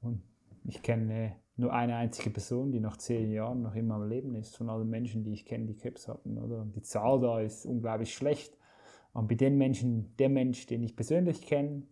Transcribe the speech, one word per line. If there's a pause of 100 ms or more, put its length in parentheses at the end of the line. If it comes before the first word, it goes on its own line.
Und (420)
ich
kenne (200)
nur
eine
einzige
Person,
die
nach
zehn
Jahren
noch
immer
am
Leben
ist,
von
allen
Menschen,
die
ich
kenne,
die
Krebs
hatten,
oder?
Und
die
Zahl
da
ist
unglaublich
schlecht. (560)
Und
bei
den
Menschen,
der
Mensch,
den
ich
persönlich
kenne,